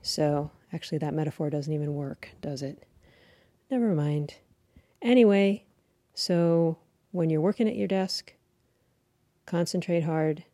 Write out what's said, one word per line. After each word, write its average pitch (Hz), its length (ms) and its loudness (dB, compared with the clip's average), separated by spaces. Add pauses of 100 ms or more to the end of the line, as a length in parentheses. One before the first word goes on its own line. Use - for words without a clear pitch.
So, 147 500 -2 (220)
actually, 160 260 -8
that 143 160 -4
metaphor 151 360 -4
doesn't 147 220 -4
even 147 220 -4
work, 143 360 -10 (100)
does 143 220 -8
it? 139 220 -12 (840)
Never 233 240 0
mind. 147 420 -2 (680)
Anyway, 208 640 4 (500)
so 170 640 2 (320)
when 170 180 0
you're 156 120 2
working 208 280 0
at - 60 -4
your 202 140 -4
desk, 190 460 -4 (1120)
concentrate 170 580 -2
hard 156 500 -2